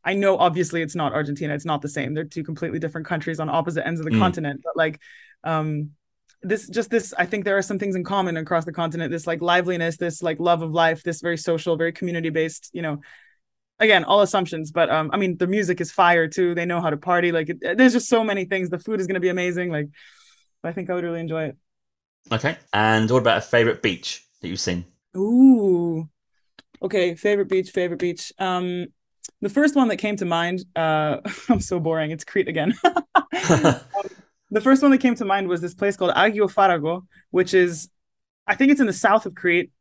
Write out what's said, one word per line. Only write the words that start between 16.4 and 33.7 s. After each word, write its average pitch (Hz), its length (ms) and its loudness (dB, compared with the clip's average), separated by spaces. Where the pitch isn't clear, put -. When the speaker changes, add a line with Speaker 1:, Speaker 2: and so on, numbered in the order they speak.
Speaker 1:
They 170 100 -2
know 175 160 -2
how 175 80 -2
to 147 80 -2
party. 175 360 0
Like, 160 180 -2
it, 175 260 -4
there's 254 160 8
just 240 160 0
so 226 160 2
many 196 220 -2
things. 185 240 -4
The 175 80 -4
food 214 220 -4
is 185 60 -4
gonna 185 140 -4
be 180 80 0
amazing. 180 420 -2
Like, 151 180 -4
I 165 80 -6
think 180 160 -8
I 180 60 -4
would 175 100 -4
really 170 160 -6
enjoy 160 240 -4
it. 143 120 -8
Speaker 2:
Okay. 139 240 -2
And 110 380 2
what 127 80 4
about 110 200 4
a - 40 -2
favorite 117 400 2
beach - 420 -4
that 90 80 -10
you've 92 120 -8
seen? 87 260 -4
Speaker 1:
Ooh. 196 920 4
Okay, 180 320 0
favorite 202 340 0
beach, 190 220 -2
favorite 175 300 -2
beach. 175 380 -6
Um, 180 480 -4
the 202 80 -4
first 294 280 2
one 254 120 4
that 170 100 -2
came 208 180 -4
to 202 80 -6
mind, 175 400 -2
uh, 156 440 0
<laughs> - 140 -12
I'm 208 120 4
so 180 200 -2
boring. 160 300 -2
It's 160 140 -10
Crete - 240 -2
again. 160 320 -2
<laughs> - 40 -6
Um, 151 300 4